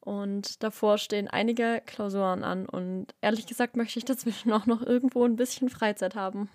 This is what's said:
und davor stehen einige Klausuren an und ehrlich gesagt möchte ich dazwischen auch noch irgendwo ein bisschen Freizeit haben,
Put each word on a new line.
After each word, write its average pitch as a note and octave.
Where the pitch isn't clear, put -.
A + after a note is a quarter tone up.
und G3+
davor G#3+
stehen G#3
einige A#3
Klausuren G3
an F#3
und F#3
ehrlich A3
gesagt A#3+
möchte A#3
ich A#3
dazwischen A#3
auch G#3+
noch A#3
irgendwo B3
ein A#3
bisschen B3+
Freizeit G#3
haben, G3+